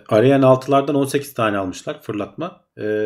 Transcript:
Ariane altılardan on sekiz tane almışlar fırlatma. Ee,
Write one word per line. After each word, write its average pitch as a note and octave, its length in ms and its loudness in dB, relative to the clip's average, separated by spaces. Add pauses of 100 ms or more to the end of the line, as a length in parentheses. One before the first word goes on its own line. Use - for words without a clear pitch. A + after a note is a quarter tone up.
Ariane C3 380 4
altılardan C#3 480 2
on C#3 100 0
sekiz C3+ 300 -6
tane G#2+ 240 -2
almışlar F#2+ 440 -10
fırlatma. G#2+ 580 -10 (180)
Ee, A2+ 40 -12 (240)